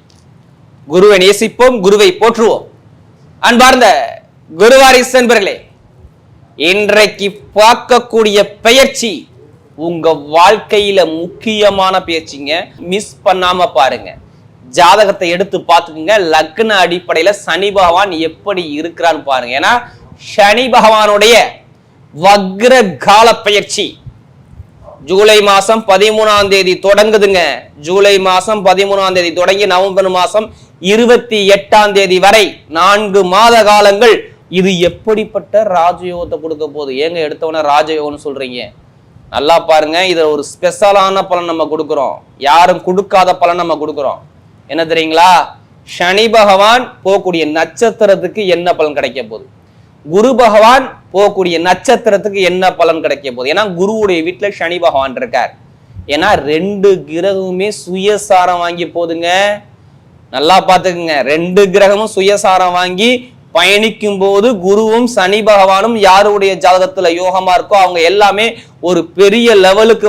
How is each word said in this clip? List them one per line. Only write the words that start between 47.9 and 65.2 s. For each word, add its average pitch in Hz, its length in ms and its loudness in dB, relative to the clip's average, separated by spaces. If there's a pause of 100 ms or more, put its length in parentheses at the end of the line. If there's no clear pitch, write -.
என்ன 175 140 -2 (100)
பலன் 151 180 -4
கிடைக்க 135 260 -6
போகுது, 107 220 -18 (600)
குரு 196 260 0 (100)
பகவான் 233 460 4 (260)
போகக்கூடிய 190 440 0 (100)
நட்சத்திரத்துக்கு 202 760 0 (100)
என்ன 185 140 -2 (140)
பலன் 165 260 0
கிடைக்க 143 240 -6
போகுது? 127 240 -6
ஏன்னா 196 120 -2 (160)
குருவுடைய 202 460 -2
வீட்டுல 180 220 -6 (120)
சனி 175 260 -4
பகவான் 135 340 -2
இருக்கார். 120 320 -4 (640)
ஏன்னா 170 160 0 (200)
ரெண்டு 190 400 -2 (200)
கிரகமுமே 185 580 -4 (140)
சுயசாரம் 185 800 -2
வாங்கி 175 320 -8
போதுங்க. 170 320 -6 (1080)
நல்லா 160 240 2 (120)
பாத்துக்குங்க, 170 460 -2 (160)
ரெண்டு 180 320 0 (120)
கிரகமும் 202 400 2
சுயசாரம் 190 640 0
வாங்கி 180 320 -2 (460)
பயணிக்கும் 202 640 0
போது 202 260 2 (180)
குருவும் 220 500 2
சனி 196 220 0 (120)